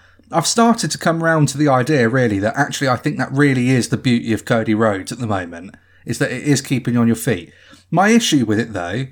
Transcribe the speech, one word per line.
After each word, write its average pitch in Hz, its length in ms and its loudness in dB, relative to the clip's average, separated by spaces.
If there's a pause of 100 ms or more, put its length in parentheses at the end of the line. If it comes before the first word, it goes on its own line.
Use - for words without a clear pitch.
(320)
I've 156 160 0
started 226 440 2
to - 60 -8
come 165 260 -2
round 160 260 2
to 135 80 -8
the 147 120 2
idea, 127 400 2
really, 117 300 0
that 104 160 -2
actually 143 340 -2
I 123 80 2
think 147 200 -4
that 127 140 -6
really 131 380 2
is 127 200 2
the - 80 -2
beauty 120 360 0
of 104 120 -4
Cody 110 300 0
Rhodes 104 360 0
at 120 80 -12
the 120 80 -6
moment, 92 480 -8 (300)
is - 140 -6
that - 120 -2
it 123 120 -8
is 139 180 2
keeping 127 340 -4
you 120 60 2
on 117 60 4
your 113 80 2
feet. 95 360 -4 (400)
My 185 180 2
issue 220 360 4
with 104 140 0
it, 127 140 -4
though, 98 380 -6